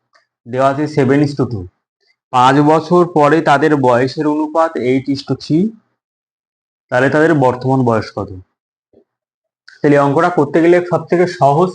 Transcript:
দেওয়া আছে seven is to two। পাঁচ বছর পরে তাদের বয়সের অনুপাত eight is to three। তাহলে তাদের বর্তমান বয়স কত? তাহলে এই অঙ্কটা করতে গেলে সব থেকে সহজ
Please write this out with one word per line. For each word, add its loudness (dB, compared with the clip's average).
দেওয়া 0
আছে -2
seven 0
is 0
to -2
two। -10
পাঁচ 2
বছর 2
পরে 2
তাদের 2
বয়সের 0
অনুপাত -2
eight -2
is -6
to -6
three। -2
তাহলে 0
তাদের 2
বর্তমান 0
বয়স -2
কত? -8
তাহলে 0
এই 4
অঙ্কটা 2
করতে 0
গেলে 2
সব -4
থেকে 0
সহজ 0